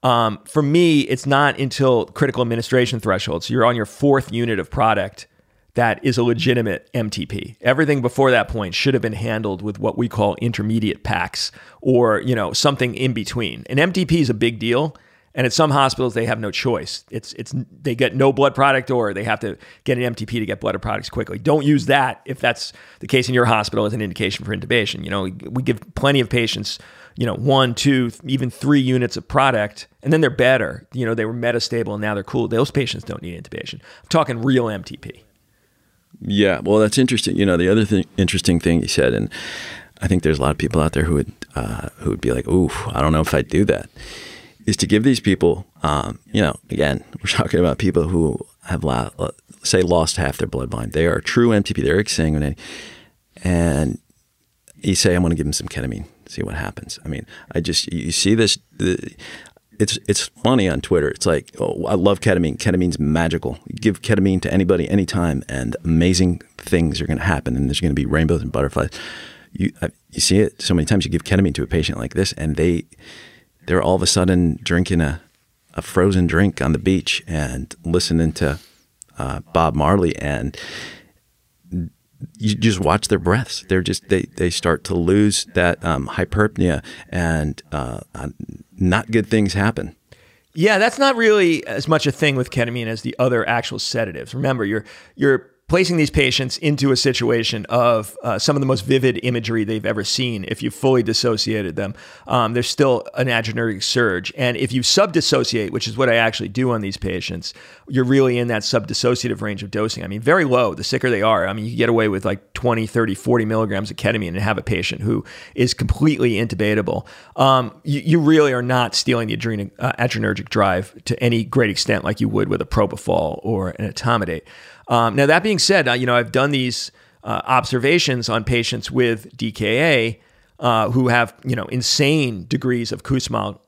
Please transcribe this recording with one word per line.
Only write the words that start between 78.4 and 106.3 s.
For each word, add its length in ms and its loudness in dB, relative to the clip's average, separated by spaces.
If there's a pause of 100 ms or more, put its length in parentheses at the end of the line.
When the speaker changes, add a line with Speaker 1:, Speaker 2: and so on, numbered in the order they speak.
Speaker 2:
uh, 220 -6 (140)
Bob 220 2
Marley, 420 2
and 400 -4 (1800)
you 180 -2
just 240 2
watch 280 0
their 120 2
breaths. 500 -2
They're 120 2
just, 280 -4
they, 140 2 (140)
they 120 0
start 360 -2
to 80 -6
lose 600 2
that, 320 0
um, 220 -2
hyperpnea 760 0 (260)
and, 520 -2 (100)
uh, 300 -6 (120)
uh, 160 -10 (480)
not 340 0
good 160 2
things 260 2
happen. 420 -2 (580)
Speaker 1:
Yeah, 260 2
that's 200 0
not 160 4
really 500 4
as 220 -6
much 200 2
a 40 0
thing 240 2
with 140 -2
ketamine 380 -2
as 160 -6
the 160 -6
other 280 2
actual 320 -2
sedatives. 540 -6
Remember, 320 -2
you're, 200 -2 (300)
you're 360 2 (160)
placing 300 2
these 140 2
patients 480 0
into 320 2
a 40 4
situation 720 0
of, 520 2
uh, 160 -2
some 180 0
of 40 0
the 80 0
most 180 0
vivid 380 2
imagery 400 -2
they've 240 -4
ever 160 -4
seen 440 -4
if 140 -6
you 80 -2
fully 320 2
dissociated 720 -2
them. 200 -6 (320)
Um, 260 0
there's 160 0
still 340 2 (120)
an 100 0
adrenergic 560 -2
surge. 560 0
And 200 0
if 140 -2
you 120 0
subdissociate, 880 0
which 160 -4
is 100 -8
what 100 2
I 100 4
actually 320 0